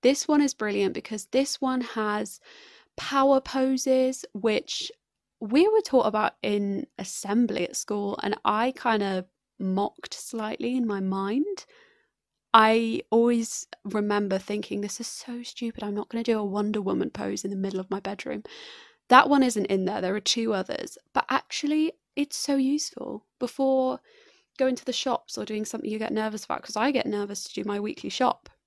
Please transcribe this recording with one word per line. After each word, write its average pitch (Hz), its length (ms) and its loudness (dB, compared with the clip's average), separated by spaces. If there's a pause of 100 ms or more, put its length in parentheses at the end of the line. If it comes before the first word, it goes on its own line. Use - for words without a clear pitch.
This 277 260 4
one 294 140 6
is 277 120 2
brilliant 202 400 0
because - 340 -8
this 277 340 0
one 254 200 0
has 214 600 -4 (560)
power 269 420 4
poses, 262 920 2
which - 580 -2 (480)
we 262 280 4
were 427 140 4
taught 254 260 4
about 214 340 2
in 202 460 0 (100)
assembly 202 680 -2
at - 120 -6
school, 202 480 -4
and 202 200 0
I 226 320 2
kinda 196 520 0 (320)
mocked 190 560 -2
slightly 233 600 -6
in 247 120 0
my 202 120 -2
mind. 196 680 -2 (880)
I 226 580 6
always 233 560 4 (180)
remember 208 540 0
thinking, 202 420 -4
"This 208 180 -6
is 233 80 -8
so 240 360 -12
stupid, - 400 -8
I'm 202 100 -4
not 208 160 -6
gonna 233 140 -4
do 226 160 2
a 214 40 -2
Wonder 208 380 0
Woman 190 300 0
pose 202 340 -6
in 190 60 -2
the 202 40 -4
middle 190 240 -2
of 190 120 -6
my 196 80 -2
bedroom." 202 440 -8 (680)
That 254 200 8
one 277 140 6
isn't 226 240 2
in 190 180 2
there, 196 160 -2
there 185 140 0
are 214 40 -2
two 226 340 0
others, - 440 -4 (160)
but - 160 0
actually 311 640 -2 (220)
it's 285 200 -4
so - 220 -2
useful. 269 680 -2 (140)
Before 262 640 0 (560)
going 262 180 2
to - 100 -12
the 262 60 -4
shops - 460 -4
or 214 80 -6
doing 214 200 -6
something 220 240 -8
you 214 100 -4
get 214 120 -4
nervous 214 340 -2
about, - 180 -6
'cause - 120 -10
I 233 160 2
get 262 140 0
nervous 202 380 -4
to - 100 -14
do 208 100 -6
my 202 160 -4
weekly 208 300 -6
shop - 400 -2 (180)